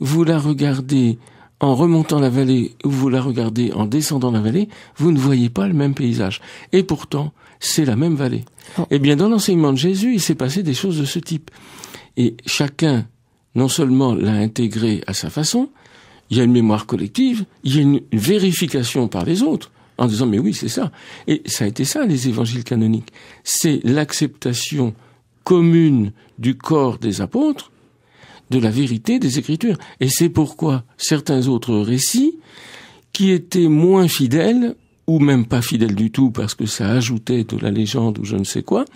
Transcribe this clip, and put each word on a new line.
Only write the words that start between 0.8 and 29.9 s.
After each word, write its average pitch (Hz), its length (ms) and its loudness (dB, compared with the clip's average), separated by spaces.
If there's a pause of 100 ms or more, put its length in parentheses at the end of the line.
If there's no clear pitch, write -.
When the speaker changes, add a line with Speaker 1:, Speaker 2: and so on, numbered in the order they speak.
Speaker 1:
en 139 140 2
remontant 160 460 2
la 135 100 4
vallée 127 540 0
ou 143 60 -2
vous 135 180 0
la 127 120 0
regardez 117 520 -2
en 107 140 -2
descendant 135 440 -2
la 110 100 0
vallée, 143 280 0 (280)
vous 160 140 2
ne 151 80 2
voyez 127 300 2
pas 190 180 -4
le 185 80 0
même 143 200 0
paysage. 117 460 -2 (320)
Et 185 120 4
pourtant, 151 480 -6 (260)
c'est - 260 0
la 120 120 2
même 160 180 0
vallée. 131 300 -4 (340)
Speaker 2:
Oh. 170 120 -2
Speaker 1:
Eh 143 100 2
bien, 143 160 4
dans 190 120 2
l'enseignement 180 440 2
de 131 60 0
Jésus, 190 360 0
il 190 60 0
s'est 160 160 -2
passé 139 260 -2
des 147 120 -2
choses 170 240 -4
de 143 60 -2
ce 139 140 -4
type. 160 320 -8 (640)
Et 123 200 0 (100)
chacun, 139 600 -2 (500)
non 131 120 2
seulement 131 460 2
l'a 104 200 0
intégré 107 760 -2
à 101 60 -6
sa - 160 -8
façon, 233 400 -2 (600)
il 110 60 0
y 127 40 4
a 123 40 4
une 120 80 4
mémoire 110 340 2
collective, 208 580 -2 (200)
il 131 100 0
y 151 40 4
a 151 40 4
une, 143 180 4 (120)
une 110 60 0
vérification 147 920 0
par 90 160 -4
les 180 180 0
autres, 285 280 -2 (260)
en 123 100 0
disant, « 117 200 0
Mais 104 120 0
oui, 185 160 0
c'est - 140 -8
ça. » 220 240 -4 (340)
Et 147 200 -2
ça - 180 -4
a 104 40 0
été 123 160 -4
ça, 285 220 -2
les 135 220 0
évangiles 120 360 -4
canoniques. 110 460 -2 (320)
C'est - 400 0
l'acceptation 135 1120 -2 (480)
commune 165 680 4 (260)
du 123 180 -2
corps 135 420 0
des 101 220 -4
apôtres, 277 520 -4 (800)
de 123 80 2
la 113 120 2
vérité 127 480 0
des 147 200 -2
Écritures. 160 380 -2 (240)